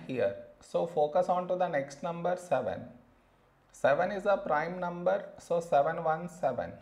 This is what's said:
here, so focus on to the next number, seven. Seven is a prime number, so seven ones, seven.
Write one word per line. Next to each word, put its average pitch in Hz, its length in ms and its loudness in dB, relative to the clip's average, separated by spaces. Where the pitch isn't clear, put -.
here, 104 280 0
so 175 260 -2
focus 165 420 2
on 180 200 0
to 180 80 0
the 180 120 2
next 139 340 -4
number, 175 320 -2
seven. 113 500 -2
Seven 160 420 4
is 196 120 -4
a 202 140 4
prime 165 420 0
number, 175 460 -2
so 170 220 0
seven 151 440 2
ones, 160 360 0
seven. 110 420 -2